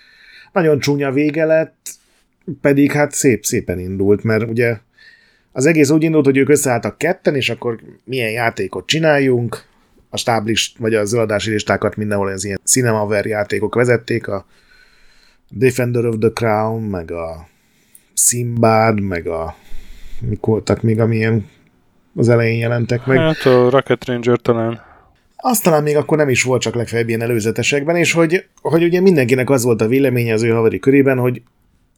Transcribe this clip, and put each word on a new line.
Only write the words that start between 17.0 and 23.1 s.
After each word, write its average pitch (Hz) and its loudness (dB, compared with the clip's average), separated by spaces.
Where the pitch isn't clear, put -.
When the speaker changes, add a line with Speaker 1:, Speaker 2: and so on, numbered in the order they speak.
Speaker 1:
a 82 -10
Sinbad, 113 2
meg 90 -6
a, 82 -8
mik 113 -6
voltak 104 0
még, 113 0
amilyen 113 0
az 123 2
elején 117 2
jelentek 120 -2
meg. 131 4